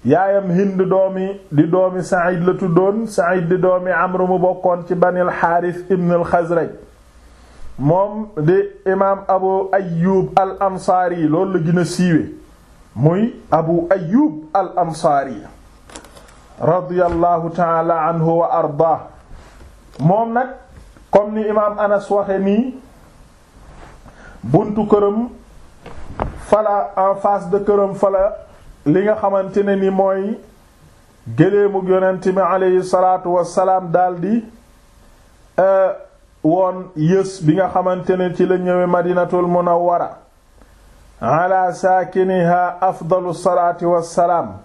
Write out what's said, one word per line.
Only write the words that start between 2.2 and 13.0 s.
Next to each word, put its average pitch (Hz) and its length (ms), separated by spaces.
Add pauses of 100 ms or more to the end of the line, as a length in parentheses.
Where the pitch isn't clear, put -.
la 185 80
tuddoon, 190 540
Sa'id 180 420
di 185 80
doomi 180 320
Amr 185 340
mu 185 140
bokkoon 180 480
ci 185 80
Bani 180 260
al-Harith 175 720
ibn 175 220
al-Khazraj. 170 580 (1080)
Moom 202 500 (100)
di 156 180 (300)
imaam 196 420
Abu 190 440
Ayyub 185 680
al-Ansari, 185 880
loolu 185 300
la - 20
gën 165 200
a 175 40
siiwe, 175 400 (680)
muy 175 400 (160)